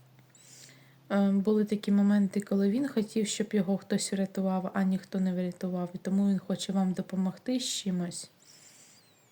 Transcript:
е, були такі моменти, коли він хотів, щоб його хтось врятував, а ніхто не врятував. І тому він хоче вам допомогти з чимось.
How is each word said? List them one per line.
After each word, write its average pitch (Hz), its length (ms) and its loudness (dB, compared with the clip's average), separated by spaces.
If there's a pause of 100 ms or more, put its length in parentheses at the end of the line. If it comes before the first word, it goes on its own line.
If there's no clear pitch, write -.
(1120)
е, 196 200 4
були 208 340 4
такі 208 280 0
моменти, 202 480 4
коли 202 300 2
він 262 180 0
хотів, 214 380 -2
щоб 214 260 -4
його 196 240 2
хтось - 360 -4
врятував, 190 640 -2
а 196 80 0
ніхто 190 380 -2
не 185 120 0
врятував. 180 640 -4
І 185 40 -12
тому 196 300 2
він 196 100 2
хоче - 340 -4
вам 190 200 2
допомогти 190 680 -4
з 247 40 -6
чимось. 180 680 -4 (1000)